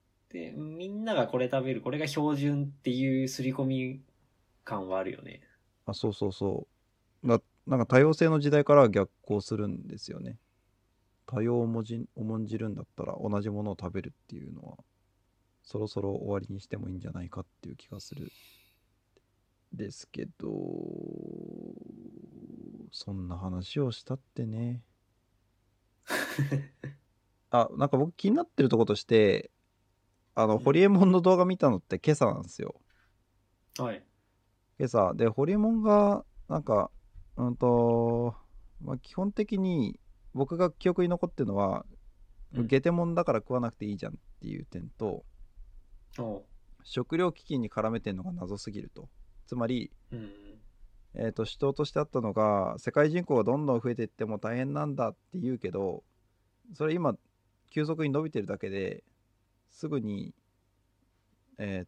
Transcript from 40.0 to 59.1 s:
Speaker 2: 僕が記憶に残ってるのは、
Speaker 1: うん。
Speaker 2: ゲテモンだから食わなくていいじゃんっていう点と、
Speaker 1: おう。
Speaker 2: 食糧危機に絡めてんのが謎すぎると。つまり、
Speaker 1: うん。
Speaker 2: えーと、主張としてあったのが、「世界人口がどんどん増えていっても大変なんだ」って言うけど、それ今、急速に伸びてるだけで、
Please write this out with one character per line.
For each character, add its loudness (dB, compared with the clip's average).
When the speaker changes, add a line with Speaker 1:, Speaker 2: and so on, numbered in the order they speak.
Speaker 2:
僕 -2
が 2
記 0
憶 2
に 2
残 0
っ -8
て -4
る 0
の -2
は、 0
Speaker 1:
う -2
ん。 -2
Speaker 2:
ゲ 4
テ 4
モ 2
ン -2
だ 2
か 2
ら 2
食 -6
わ 0
な -2
く -20
て -10
い -4
い -6
じ -8
ゃ -6
ん -12
っ -14
て -12
い -8
う -12
点 -12
と、 -6
Speaker 1:
お -8
う。 -20
Speaker 2:
食 -4
糧 2
危 -16
機 -4
に -2
絡 0
め -2
て -6
ん -4
の -8
が -8
謎 -8
す -12
ぎ -10
る -16
と。 -20
つ -10
ま 0
り、 -4
Speaker 1:
う -10
ん。 -16
Speaker 2:
え -2
ー -6
と、 -4
主 -8
張 0
と -2
し -10
て -2
あ 2
っ -4
た -2
の -2
が、 2
「世 -6
界 4
人 -2
口 2
が 6
ど 2
ん -2
ど 2
ん 0
増 -2
え -2
て -4
い -2
っ -10
て -6
も -6
大 -4
変 -4
な -4
ん -4
だ」 0
っ -8
て -8
言 -2
う -10
け -6
ど、 -4
そ -4
れ 0
今、 0
急 0
速 -2
に 0
伸 0
び -6
て -2
る -4
だ -6
け -6
で、 -4